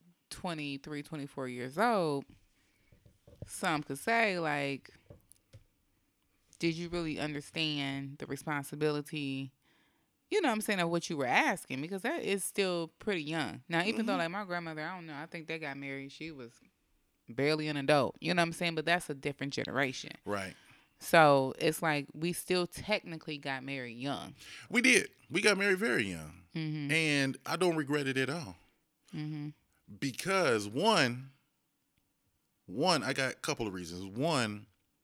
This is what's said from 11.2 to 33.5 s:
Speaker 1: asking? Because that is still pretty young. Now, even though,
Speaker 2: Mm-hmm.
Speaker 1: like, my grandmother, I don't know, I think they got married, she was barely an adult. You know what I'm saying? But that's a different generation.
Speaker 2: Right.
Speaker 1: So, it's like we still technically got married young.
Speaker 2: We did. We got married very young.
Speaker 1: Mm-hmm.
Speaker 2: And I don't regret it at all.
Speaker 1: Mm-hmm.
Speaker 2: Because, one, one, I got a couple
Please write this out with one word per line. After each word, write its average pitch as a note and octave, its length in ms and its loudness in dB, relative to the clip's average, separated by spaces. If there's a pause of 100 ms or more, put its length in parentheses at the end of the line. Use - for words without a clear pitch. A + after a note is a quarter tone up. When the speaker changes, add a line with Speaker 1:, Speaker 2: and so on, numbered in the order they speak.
Speaker 1:
asking? E3+ 560 2
Because F3+ 220 -6
that E4 200 -2
is F#3+ 200 0
still F3 560 0
pretty F#3 240 -2
young. C#3+ 460 -4
Now, E3+ 140 2
even A3 220 0
though, G#3 80 0
Speaker 2:
Mm-hmm. F3+ 60 2
Speaker 1:
like, E3 120 -2
my G3+ 140 -6
grandmother, E3+ 360 -6
I E3+ 140 -6
don't F3 120 -12
know, D3+ 80 -10
I D3 100 -10
think D#3 220 -10
they D#3+ 120 -4
got C#3 180 -6
married, C#3 340 -8
she D#3 200 -10
was B2+ 200 -12 (760)
barely D3+ 400 2
an D3+ 100 -2
adult. C#3 440 4
You E3 140 0
know F3 60 6
what E3 60 4
I'm E3 60 -4
saying? E3+ 220 -2
But D#3 100 -2
that's E3+ 240 2
a D3 60 -4
different C#3 380 -4
generation. C3 580 -2 (120)
Speaker 2:
Right. G2 300 -4 (460)
Speaker 1:
So, C#3+ 600 8
it's D#3 220 2
like D3 320 0
we E3 180 0
still F3+ 360 0
technically E3 680 -4
got C#3 260 -6
married C3 340 -8
young. C3 380 -6 (340)
Speaker 2:
We A#3+ 120 4
did. B3 280 6 (200)
We E3+ 120 0
got G#3 160 6
married G3 220 4
very A#3 280 2
young. D#2+ 260 -6 (220)
Speaker 1:
Mm-hmm. D#3 340 -4
Speaker 2:
And D3 560 2
I D#3+ 120 -2
don't F3 180 2
regret C#3+ 320 0
it C3 100 0
at C3 120 2
all. C3+ 260 -6 (580)
Speaker 1:
Mm-hmm. D3+ 360 -6 (500)
Speaker 2:
Because, C#3 680 2
one, C3+ 640 2 (1300)
one, C#3 380 2
I A#2+ 80 0
got C3+ 220 0
a - 20 -14
couple B2 320 -2